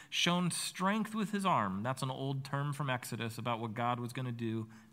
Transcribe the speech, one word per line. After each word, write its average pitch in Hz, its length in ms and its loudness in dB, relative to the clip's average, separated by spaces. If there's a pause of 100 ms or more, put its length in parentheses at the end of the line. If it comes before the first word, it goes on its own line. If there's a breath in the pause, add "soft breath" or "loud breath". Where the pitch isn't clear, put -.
(100)
shown 175 400 4
strength 208 640 0
with 214 160 0
his 196 160 0
arm." 104 380 4
That's 131 180 0
an 131 80 0
old 135 340 -2
term 143 280 0
from 139 180 -2
Exodus 117 480 -2
about 113 220 -2
what 113 140 -4
God 120 260 0
was 120 120 -4
gonna 127 200 -4
do 113 360 -2 (240 loud breath)